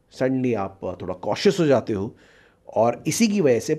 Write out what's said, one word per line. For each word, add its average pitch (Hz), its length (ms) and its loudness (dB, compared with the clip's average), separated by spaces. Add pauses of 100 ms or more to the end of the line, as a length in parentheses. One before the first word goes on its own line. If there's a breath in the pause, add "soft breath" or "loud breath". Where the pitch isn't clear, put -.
(120)
सडनली 131 420 0
आप 98 240 -6 (240)
थोड़ा 90 120 -6
कॉशियस 113 460 0
हो 160 60 2
जाते 123 260 2
हो, 101 220 -4 (540 soft breath)
और 113 380 0
इसी 214 220 0
की 202 120 0
वजह 123 200 4
से 156 180 -2